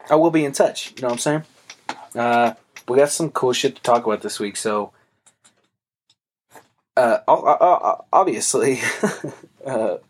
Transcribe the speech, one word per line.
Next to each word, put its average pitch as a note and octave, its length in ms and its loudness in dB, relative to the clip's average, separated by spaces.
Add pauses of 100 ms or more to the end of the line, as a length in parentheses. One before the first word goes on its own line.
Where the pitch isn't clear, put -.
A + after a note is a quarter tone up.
(100)
I D3+ 60 6
will D#3+ 160 4
be D#3+ 120 2
in C#3 60 -2
touch. - 460 -2
You - 60 -10
know B2+ 60 -2
what A#2+ 40 -2
I'm B2 60 -6
saying? D3+ 240 -2 (720)
Uh, A#2+ 380 2 (340)
we B2 80 -2
got C#3+ 140 6
some D#3+ 200 -4
cool B2+ 220 0
shit B2+ 240 -2
to - 60 -18
talk A#2 220 2
about G#2+ 180 -2
this - 180 -10
week, G2+ 160 -8
so, G#2 340 -6 (2000)
uh, A#2 220 2 (100)
o-, C#3+ 60 6
o-, - 260 2
o-, - 520 2
obviously, B2 680 0 (420)
<laughs> - 440 -16
uh, A#2 320 -4 (120)